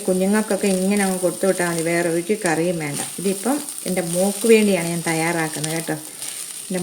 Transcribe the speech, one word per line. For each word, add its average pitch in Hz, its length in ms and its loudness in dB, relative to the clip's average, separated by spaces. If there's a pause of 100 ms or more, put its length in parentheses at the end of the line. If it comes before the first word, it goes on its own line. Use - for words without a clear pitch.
കുഞ്ഞുങ്ങൾക്കൊക്കെ 202 720 2
ഇങ്ങനെ 196 280 2
അങ്ങ് 185 180 0
കൊടുത്തു 180 260 0
വിട്ടാൽ 180 220 2
മതി, 170 180 -2
വേറെ 170 200 2 (100)
ഒരു 175 160 0 (100)
കറിയും 170 380 2
വേണ്ട. 143 180 -4 (180)
ഇതിപ്പം 196 380 0 (300)
എൻ്റെ 185 160 0 (100)
മോക്ക് 196 400 0
വേണ്ടിയാണ് 202 400 4
ഞാൻ 170 160 -4
തയ്യാറാക്കുന്നത് 160 680 -2
കേട്ടോ. 160 200 -4 (720)
എൻ്റെ 185 160 -4